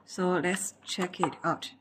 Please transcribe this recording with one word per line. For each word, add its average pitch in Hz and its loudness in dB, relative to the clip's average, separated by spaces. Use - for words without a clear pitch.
So 180 0
let's 180 0
check 185 -4
it - 4
out. - -2